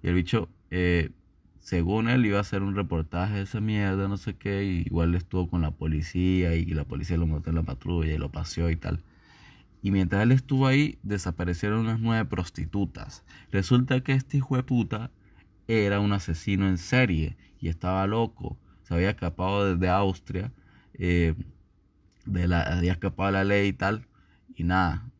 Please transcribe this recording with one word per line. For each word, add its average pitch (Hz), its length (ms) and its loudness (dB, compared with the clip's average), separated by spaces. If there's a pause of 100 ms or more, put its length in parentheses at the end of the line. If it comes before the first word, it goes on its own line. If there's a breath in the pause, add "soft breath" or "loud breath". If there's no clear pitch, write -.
Y - 40 -2
el 87 60 2
bicho, 90 360 2 (200)
eh, 87 400 2 (500)
según 98 500 0
él, 123 180 4
iba 101 100 2
a 101 40 0
hacer 98 200 -4
un 98 140 -2
reportaje 90 600 -2
de 98 60 -2
esa 98 180 -6
mierda, 101 480 0
no 101 100 -2
sé 98 180 -8
qué, 101 300 -2
y 87 200 0
igual 85 300 2
estuvo 90 340 -2
con 87 120 0
la 78 100 0
policía, 85 840 0
y 82 100 0
la 78 180 -2
policía 73 340 -4
lo 85 80 2
montó 78 240 -2
en 82 60 0
la 82 80 0
patrulla 80 500 -2
y 76 60 -2
lo 71 120 -4
paseó 82 380 -4
y 82 60 2
tal. 82 260 -4 (800 loud breath)
Y 98 80 0
mientras 98 320 2
él 117 100 6
estuvo 135 360 2
ahí, 143 340 2
desaparecieron 95 760 -2
unas 113 200 0
nueve 113 260 0
prostitutas. - 1000 -6 (280 loud breath)
Resulta 127 500 4
que 135 120 -2
este 135 240 0
hijo 131 180 0
de 127 80 0
puta 117 460 -2 (560 soft breath)
era 101 360 2
un 104 100 2
asesino 98 560 0
en 92 100 2
serie 85 600 0 (200 soft breath)
y 85 120 -4
estaba 92 360 -2
loco. 110 520 -4 (260 soft breath)
Se - 100 -6
había 90 180 2
escapado 95 640 0
desde 90 140 2
Austria, 95 640 0 (420 soft breath)
eh, 87 420 2 (880)
de 90 240 0
la, 87 140 2
había 87 280 0
escapado 95 360 -2
de 98 60 2
la 95 120 2
ley 101 240 2
y 92 40 -4
tal, 101 340 -4 (480 soft breath)
y 82 100 -4
nada. 92 440 2 (100)